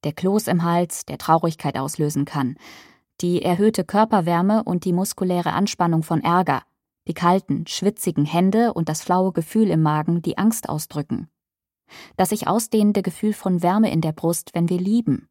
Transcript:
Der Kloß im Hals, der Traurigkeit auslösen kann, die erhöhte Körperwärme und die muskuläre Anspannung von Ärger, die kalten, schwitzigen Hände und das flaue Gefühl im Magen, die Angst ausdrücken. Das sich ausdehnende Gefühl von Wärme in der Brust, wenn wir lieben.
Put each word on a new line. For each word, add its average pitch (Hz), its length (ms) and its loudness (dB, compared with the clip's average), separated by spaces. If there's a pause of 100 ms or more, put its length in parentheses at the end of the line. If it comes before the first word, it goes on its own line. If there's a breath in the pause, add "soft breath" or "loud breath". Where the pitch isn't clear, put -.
Der 147 80 -4
Kloß 196 340 -2
im 175 160 0
Hals, 170 420 0
der 139 140 -10
Traurigkeit 160 580 0
auslösen 147 480 -2
kann, 139 320 -4 (640 loud breath)
die 175 220 0
erhöhte 185 420 2
Körperwärme 202 800 2
und 175 200 -2
die 180 80 0
muskuläre 180 600 -2
Anspannung 170 500 0
von 160 200 -2
Ärger, 170 400 0 (440)
die 165 80 -6
kalten, 175 520 0
schwitzigen 175 580 -2
Hände 190 480 2
und 165 160 -2
das 156 140 -4
flaue 185 300 0
Gefühl 202 380 0
im 160 120 2
Magen, 160 400 0
die - 160 -4
Angst 220 300 0
ausdrücken. - 600 -6 (880 loud breath)
Das 185 140 2
sich 214 180 -4
ausdehnende 208 540 2
Gefühl 208 320 -2
von 180 280 -2
Wärme 196 280 2
in 160 100 0
der 160 120 -2
Brust, - 420 -4
wenn 170 140 0
wir 180 100 0
lieben. 196 520 0